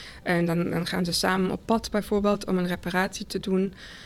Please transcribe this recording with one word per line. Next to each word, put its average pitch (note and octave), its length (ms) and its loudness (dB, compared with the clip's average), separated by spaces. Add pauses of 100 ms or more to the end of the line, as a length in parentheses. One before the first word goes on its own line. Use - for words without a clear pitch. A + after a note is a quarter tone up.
(220)
En F3 240 2
dan, E3+ 240 2
dan E3+ 160 0
gaan F3+ 180 0
ze E3+ 80 0
samen F#3 380 2
op F#3+ 140 -2
pad A3+ 260 0
bijvoorbeeld G#3 560 2
om F#3+ 120 2
een F3+ 80 2
reparatie F3+ 600 -2
te - 140 -4
doen. F#3+ 340 2 (320)